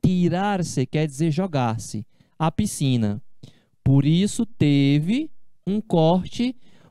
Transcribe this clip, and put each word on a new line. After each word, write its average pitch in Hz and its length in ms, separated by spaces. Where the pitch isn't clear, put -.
tirar-se 180 840
quer 156 200
dizer 151 260
jogar-se, 127 760
a 160 100
piscina. 120 720
Por 135 220
isso 190 400
teve 147 840
um 208 140
corte, 185 760